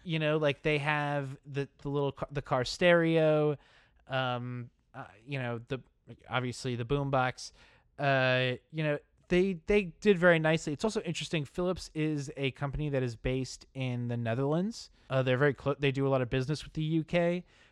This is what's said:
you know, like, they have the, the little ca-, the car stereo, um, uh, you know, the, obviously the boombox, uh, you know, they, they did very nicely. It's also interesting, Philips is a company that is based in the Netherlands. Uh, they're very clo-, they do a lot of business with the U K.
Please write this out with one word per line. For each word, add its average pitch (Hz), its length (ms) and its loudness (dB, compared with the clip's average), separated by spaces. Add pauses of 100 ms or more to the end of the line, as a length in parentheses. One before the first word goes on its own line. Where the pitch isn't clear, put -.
you 160 160 -4
know, 151 180 2
like, 147 240 0
they 151 180 2
have 143 680 -2
the, 139 220 -6 (140)
the 143 80 -6
little 139 240 0
ca-, - 180 -10
the 143 100 -6
car 127 240 -2
stereo, 160 920 4 (520)
um, 123 600 -4 (240)
uh, 131 120 -16 (200)
you 139 140 -8
know, 120 200 -6 (100)
the, 127 100 -6 (500)
obviously 123 460 -4
the 117 100 -6
boombox, 135 640 -2 (460)
uh, 127 600 2 (160)
you 156 100 -4
know, 147 140 0 (320)
they, 180 280 2 (100)
they 208 340 2
did 202 160 6
very 170 220 8
nicely. 156 340 2
It's - 100 -8
also 220 180 0
interesting, 156 440 -4
Philips 180 480 -4
is 156 440 -2
a 135 140 -2
company 143 380 -4
that 135 140 0
is 120 120 -4
based 131 580 -4
in 123 340 -4
the 120 100 -2
Netherlands. 139 720 -2 (200)
Uh, 131 120 0
they're 127 160 2
very 143 160 4
clo-, 139 240 -2
they 139 140 2
do 135 160 0
a - 20 2
lot 135 120 2
of 120 80 -2
business 135 340 -2
with - 100 -18
the 160 100 -4
U 160 200 0
K. 175 400 0 (280)